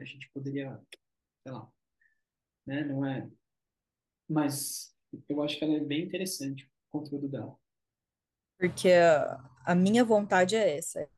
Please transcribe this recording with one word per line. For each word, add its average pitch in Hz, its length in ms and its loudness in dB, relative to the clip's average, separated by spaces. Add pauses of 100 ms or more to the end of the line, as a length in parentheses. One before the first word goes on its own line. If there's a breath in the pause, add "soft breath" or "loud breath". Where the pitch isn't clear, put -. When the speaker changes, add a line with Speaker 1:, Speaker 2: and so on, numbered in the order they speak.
Speaker 1:
a 117 40 -16
gente - 260 -18
poderia, 139 460 -8 (680)
sei 131 100 -14
lá, 120 160 -14 (960)
né? 143 180 -4
Não 139 220 -4
é, 120 240 -6 (1000)
mas 143 640 -4 (360)
eu 147 120 -2
acho 147 160 -4
que - 60 -6
ela 156 120 2
é 151 40 0
bem 143 240 -4
interessante, 160 600 -6
o - 340 -12
conteúdo 143 300 -8
dela. 123 260 -10 (1000)
Speaker 2:
Porque 180 340 2
a, 170 580 6 (140)
a 180 120 2
minha 202 280 6
vontade 202 520 4
é 185 220 2
essa, 165 220 -10
é 151 180 -8